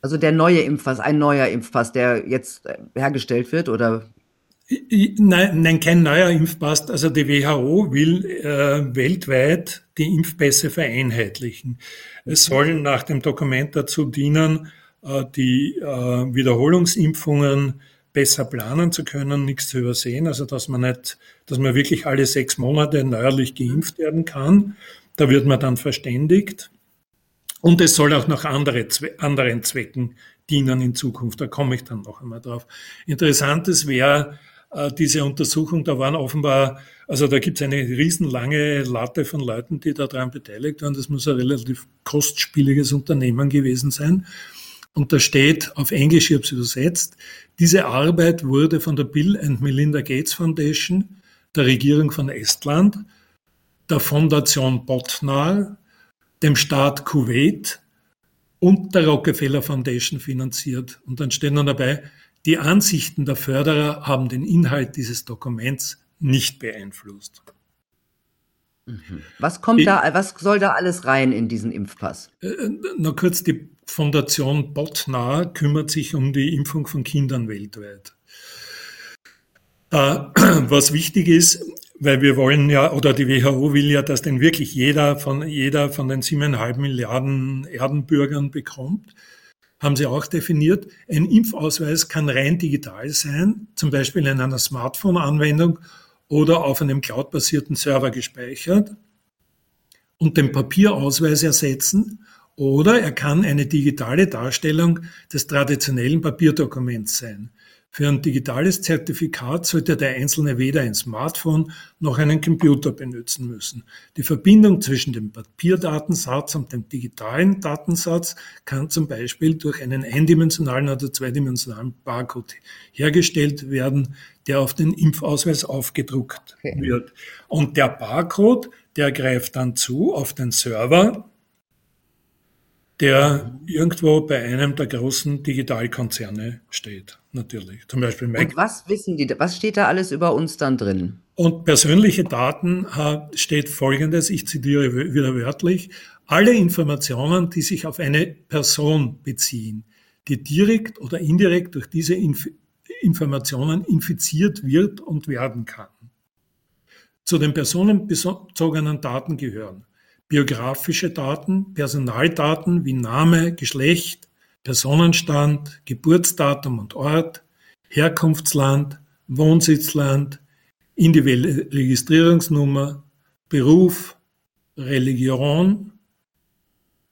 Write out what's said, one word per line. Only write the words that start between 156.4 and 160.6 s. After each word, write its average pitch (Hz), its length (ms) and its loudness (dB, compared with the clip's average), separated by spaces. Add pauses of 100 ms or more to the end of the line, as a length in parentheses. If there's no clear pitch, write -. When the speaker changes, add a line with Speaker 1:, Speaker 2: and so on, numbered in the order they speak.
Speaker 2:
Zu 170 140 0
den 147 160 2
personenbezogenen 165 1500 -2
Daten 135 380 -6
gehören 107 480 -12 (440)
biografische 135 800 -2